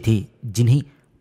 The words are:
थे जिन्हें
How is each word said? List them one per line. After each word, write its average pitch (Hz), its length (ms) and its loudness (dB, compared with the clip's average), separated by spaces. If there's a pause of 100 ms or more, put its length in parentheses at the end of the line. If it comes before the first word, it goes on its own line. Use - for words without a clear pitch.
थे 113 80 2 (320)
जिन्हें 117 340 2 (400)